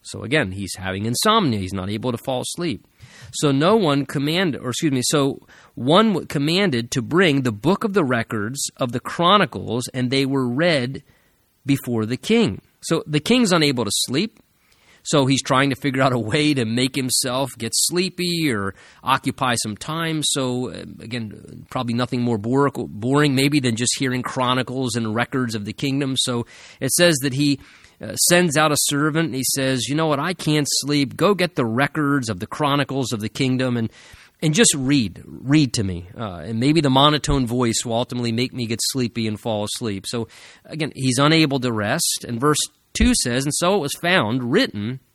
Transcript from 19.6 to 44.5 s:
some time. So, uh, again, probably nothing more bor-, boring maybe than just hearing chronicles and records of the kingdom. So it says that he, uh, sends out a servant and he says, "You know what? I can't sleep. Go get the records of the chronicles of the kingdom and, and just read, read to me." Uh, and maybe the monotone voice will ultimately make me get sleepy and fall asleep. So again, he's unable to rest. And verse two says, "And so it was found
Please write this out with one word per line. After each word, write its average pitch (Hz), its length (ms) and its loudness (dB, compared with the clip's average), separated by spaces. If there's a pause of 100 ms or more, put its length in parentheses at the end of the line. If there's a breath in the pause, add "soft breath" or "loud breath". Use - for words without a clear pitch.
some 107 140 -6
time. 160 460 -4
So, 127 480 -2
uh, 92 140 -12 (140)
again, 110 720 -12
probably 120 240 -4
nothing 123 280 0
more 120 160 0
bor-, 131 320 2
boring 131 640 0
maybe 139 260 2
than 123 160 0
just 120 220 -2
hearing 127 240 -2
chronicles 127 760 -2
and 110 180 -2
records 120 400 -2
of 104 100 -6
the 107 80 -6
kingdom. 135 460 -2
So 120 280 0 (340 loud breath)
it 131 100 -2
says 175 320 4
that 139 100 0
he, 143 280 2 (420 loud breath)
uh, 107 120 -10 (140)
sends 175 280 4
out 156 160 4
a 143 60 2
servant 151 480 0
and 113 80 -6
he 131 100 -4
says, 131 440 0
"You 135 60 -2
know 160 120 0
what? 151 120 0
I 147 140 -2
can't 151 360 0
sleep. 139 480 0
Go 196 180 4
get 175 200 0
the 127 120 0
records 139 640 0
of 95 120 -4
the 107 60 -8
chronicles 139 640 -2
of 113 80 -4
the 107 80 -4
kingdom 127 480 0
and, 113 140 -2 (520 loud breath)
and 156 120 2
just 220 200 6
read, 131 500 0
read 131 500 2
to 107 100 0
me." 87 320 -6
Uh, 92 280 -10
and 113 160 -4
maybe 151 200 4
the 143 100 2
monotone 139 560 4
voice 117 380 0
will 117 100 -4
ultimately 120 380 -2
make 123 200 -2
me 120 140 -4
get 110 160 -4
sleepy 120 440 -2
and 107 140 -4
fall 107 240 -2
asleep. 104 420 -6
So 117 220 -6 (360 loud breath)
again, 151 300 -6
he's 131 240 0
unable 147 420 4
to 123 120 -2
rest. 110 540 -2
And 117 140 -6
verse 147 180 2 (360)
two 233 180 4 (100)
says, 127 220 -2
"And 143 100 -2
so 185 220 2
it 196 40 0
was 139 200 -4
found 127 500 0